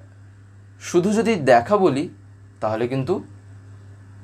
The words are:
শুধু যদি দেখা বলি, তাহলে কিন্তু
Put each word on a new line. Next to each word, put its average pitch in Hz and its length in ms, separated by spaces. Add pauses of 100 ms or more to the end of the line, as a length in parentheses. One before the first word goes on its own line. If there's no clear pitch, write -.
(800)
শুধু 180 360
যদি 226 160 (160)
দেখা 123 280
বলি, 156 260 (560)
তাহলে 110 340
কিন্তু 135 220 (1080)